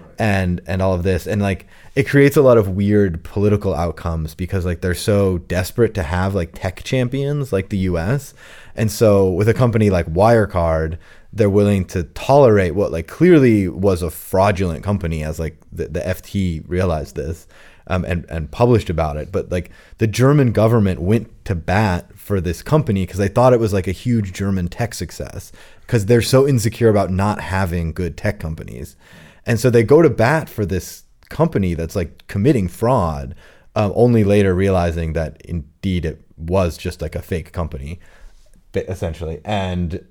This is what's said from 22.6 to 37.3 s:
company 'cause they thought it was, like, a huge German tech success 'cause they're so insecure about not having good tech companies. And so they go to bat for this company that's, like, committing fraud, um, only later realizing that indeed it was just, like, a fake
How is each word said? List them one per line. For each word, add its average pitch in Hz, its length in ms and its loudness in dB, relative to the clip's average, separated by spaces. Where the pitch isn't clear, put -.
company 107 440 0
'cause - 100 -10
they 98 120 0
thought 127 260 4
it 120 40 2
was, 113 140 0
like, 98 160 -2
a 92 40 -2
huge 110 400 -2
German 95 360 -2
tech - 260 -6
success - 560 -12
'cause 110 200 0
they're 117 160 4
so 131 240 4
insecure 120 440 2
about 98 200 2
not 98 300 0
having 87 520 -4
good 87 240 -6
tech - 220 -6
companies. 78 580 -12
And 110 120 0
so 127 120 2
they 117 120 6
go 139 200 6
to 151 80 6
bat 123 380 0
for - 160 -6
this 90 400 -8
company 104 440 0
that's, 80 220 -6
like, - 320 -8
committing 104 400 0
fraud, 85 640 -2
um, 104 220 0
only 120 260 4
later 101 320 4
realizing 87 600 0
that 80 300 -6
indeed 87 600 -6
it 76 200 -8
was 87 400 -2
just, - 240 -10
like, 80 160 -8
a 78 60 -8
fake 85 280 -8